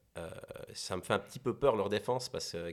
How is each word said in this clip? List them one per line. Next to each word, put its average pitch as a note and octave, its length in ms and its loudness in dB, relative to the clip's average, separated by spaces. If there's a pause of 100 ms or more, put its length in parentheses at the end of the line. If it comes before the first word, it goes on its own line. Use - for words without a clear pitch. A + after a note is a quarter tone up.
(160)
Euh, E2 140 -6 (460)
ça - 200 -4
me F2+ 60 -2
fait - 120 2
un G2+ 60 6
petit - 200 -12
peu A#2+ 160 2
peur C3 200 6
leur G2+ 140 2
défense B2 400 0
parce - 220 -4
que E2+ 220 -4